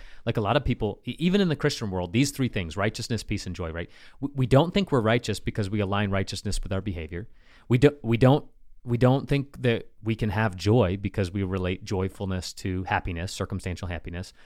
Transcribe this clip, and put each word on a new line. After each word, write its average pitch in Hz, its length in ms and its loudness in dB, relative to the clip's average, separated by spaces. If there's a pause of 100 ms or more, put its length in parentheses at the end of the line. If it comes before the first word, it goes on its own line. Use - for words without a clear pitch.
(260)
like, 117 120 0
a 113 40 0
lot 107 160 2
of 139 80 -2
people, 117 400 -2
e-, 120 140 -8
even 180 220 4
in 180 80 4
the 147 60 0
Christian 123 360 -2
world, 90 200 -4
these 135 200 4
three 131 160 -2
things, 90 280 -4
righteousness, 107 460 -2
peace, - 240 -6
and 90 100 -8
joy, 82 160 -6
right? 85 160 -6 (320)
We, 139 140 -4
we 131 140 0
don't 156 260 6
think 196 180 2
we're 131 100 4
righteous 110 380 2
because 104 300 -4
we 104 100 -2
align 101 300 0
righteousness 98 540 -2
with 95 100 -4
our 98 80 -2
behavior. 87 460 -8 (420)
We 120 80 6
do, 143 240 6
we 117 160 0
don't, 127 280 6 (380)
we 120 140 -2
don't 131 320 4
think 139 320 -2
that 120 280 0 (140)
we 110 120 -2
can 110 160 -2
have 104 240 0
joy 101 420 4
because 98 340 -2
we 101 120 -2
relate 92 420 -2
joyfulness 95 680 -4
to 92 320 -4
happiness, 92 460 -2
circumstantial 92 560 -6
happiness. 87 460 -8 (120)